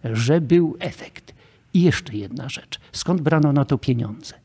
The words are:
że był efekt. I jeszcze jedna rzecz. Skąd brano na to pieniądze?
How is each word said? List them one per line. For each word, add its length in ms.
że 360
był 380
efekt. 560
I 80
jeszcze 340
jedna 320
rzecz. 320
Skąd 280
brano 320
na 120
to 140
pieniądze? 560